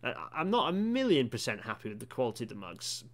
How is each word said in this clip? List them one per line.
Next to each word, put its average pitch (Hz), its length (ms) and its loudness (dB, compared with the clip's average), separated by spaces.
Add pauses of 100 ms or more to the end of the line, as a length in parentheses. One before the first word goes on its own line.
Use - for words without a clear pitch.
Uh, - 120 -2 (180)
I'm 165 160 0
not 208 220 4
a - 20 2
million 214 560 4
percent 107 320 -2
happy 110 300 -6
with 107 100 -8
the 123 60 -8
quality 123 380 0
of 113 40 -8
the 107 60 -10
mugs, 92 600 -8